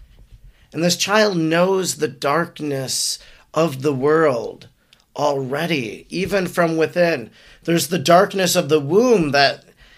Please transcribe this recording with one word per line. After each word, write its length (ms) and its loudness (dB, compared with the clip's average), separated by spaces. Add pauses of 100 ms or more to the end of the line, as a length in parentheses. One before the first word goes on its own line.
(720)
And 100 -4
this 120 0
child 420 0
knows 580 0
the 120 -2
darkness 1120 -4 (340)
of 280 -2
the 120 0
world 760 0 (480)
already, 960 -4
even 380 -4
from 280 -2
within. 540 -2 (340)
There's 240 0
the 120 -4
darkness 560 4
of 120 0
the 120 4
womb 520 2
that 320 2 (340)